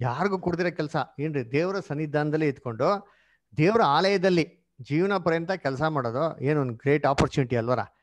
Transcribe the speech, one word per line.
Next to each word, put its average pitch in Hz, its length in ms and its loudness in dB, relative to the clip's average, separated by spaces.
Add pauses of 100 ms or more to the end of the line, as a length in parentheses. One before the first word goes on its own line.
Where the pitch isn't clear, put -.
ಯಾರಿಗೂ 165 380 -2
ಕೊಡ್ದಿರೋ 175 320 -2
ಕೆಲ್ಸ 156 240 -6 (240)
ಏನ್ರಿ, 139 320 -4
ದೇವರ 170 240 0 (120)
ಸನ್ನಿಧಾನದಲ್ಲಿ 151 600 -2
ಇದ್ಕೊಂಡು 139 640 -2 (460)
ದೇವರ 202 240 4
ಆಲಯದಲ್ಲಿ 180 840 2 (180)
ಜೀವನ 180 360 0
ಪರ್ಯಂತ 165 340 0
ಕೆಲಸ 139 300 -4
ಮಾಡೋದು 147 640 -2
ಏನೊಂದು 139 300 0
ಗ್ರೇಟ್ 143 320 2
ಆಪರ್ಚುನಿಟಿ 135 500 2
ಅಲ್ವರ? 117 240 0 (240)